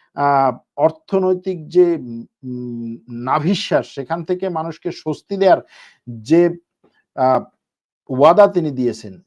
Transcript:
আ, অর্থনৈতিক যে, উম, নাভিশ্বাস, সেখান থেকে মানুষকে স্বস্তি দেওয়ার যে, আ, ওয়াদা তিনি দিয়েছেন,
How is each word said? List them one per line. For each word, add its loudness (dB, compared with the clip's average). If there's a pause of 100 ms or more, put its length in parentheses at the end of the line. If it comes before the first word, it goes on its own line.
(160)
আ, 2 (240)
অর্থনৈতিক -2
যে, 4 (480)
উম, -10 (120)
নাভিশ্বাস, -2
সেখান -8
থেকে -4
মানুষকে -8
স্বস্তি -8
দেওয়ার 4 (460)
যে, 2 (580)
আ, 2 (680)
ওয়াদা 6
তিনি -4
দিয়েছেন, -6